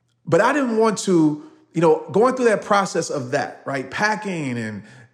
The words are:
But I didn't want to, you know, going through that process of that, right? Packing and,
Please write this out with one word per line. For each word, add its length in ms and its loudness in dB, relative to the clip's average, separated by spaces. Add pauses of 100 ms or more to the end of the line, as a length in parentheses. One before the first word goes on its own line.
(260)
But 140 4
I 140 4
didn't 240 0
want 220 2
to, 440 2 (300)
you 80 -2
know, 300 4
going 240 2
through 100 0
that 180 2
process 460 0
of 220 -8
that, 340 -4
right? 260 -6
Packing 680 -4
and, 260 -8 (300)